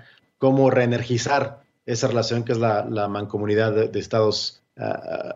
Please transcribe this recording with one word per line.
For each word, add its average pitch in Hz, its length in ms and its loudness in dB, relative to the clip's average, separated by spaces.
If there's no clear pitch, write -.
cómo 135 340 4
reenergizar 120 920 0
esa 117 220 -2
relación 117 360 -2
que 123 80 -2
es 113 60 0
la, 110 260 0
la 107 240 -4
mancomunidad 104 640 0
de, 107 160 2
de 104 100 -6
estados, 107 640 -2
ah, - 580 -8